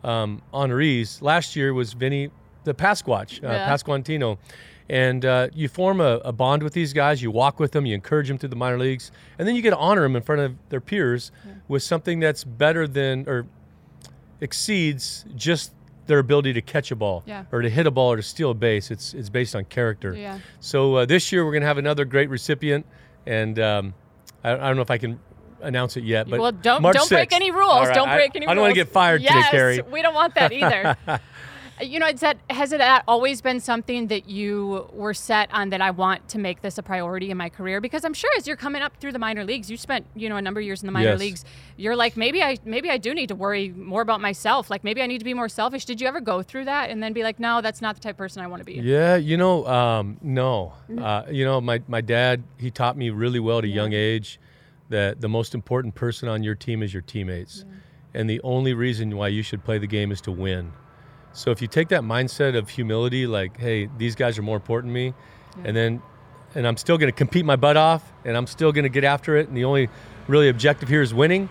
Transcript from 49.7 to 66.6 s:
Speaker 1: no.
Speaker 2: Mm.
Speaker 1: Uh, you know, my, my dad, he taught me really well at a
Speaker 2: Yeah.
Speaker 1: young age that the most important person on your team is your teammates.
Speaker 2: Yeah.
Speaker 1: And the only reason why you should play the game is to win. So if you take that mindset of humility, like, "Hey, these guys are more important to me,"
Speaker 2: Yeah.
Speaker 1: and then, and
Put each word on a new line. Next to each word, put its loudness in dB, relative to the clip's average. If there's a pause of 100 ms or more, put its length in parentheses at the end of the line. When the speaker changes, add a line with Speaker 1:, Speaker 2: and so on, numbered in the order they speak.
Speaker 1:
no. -2 (180)
Speaker 2:
Mm. -8
Speaker 1:
Uh, -2
you 0
know, 2
my, -2
my -2
dad, 2 (140)
he -8
taught -2
me -2
really -2
well 0
at 0
a -2
Speaker 2:
Yeah. -2
Speaker 1:
young 0
age -2 (480)
that -2
the -4
most -2
important -4
person -6
on -4
your -4
team -6
is -6
your -8
teammates. -10
Speaker 2:
Yeah. -14
Speaker 1:
And -2
the -2
only 0
reason -2
why -2
you -2
should -8
play -2
the -4
game -2
is -6
to -8
win. -4 (640)
So -2
if -2
you -6
take 0
that 2
mindset 0
of -2
humility, -2
like, -4
"Hey, -2
these -2
guys 0
are -6
more -2
important -4
to -4
me," -2 (520)
Speaker 2:
Yeah. -16
Speaker 1:
and -2
then, 0 (540)
and 0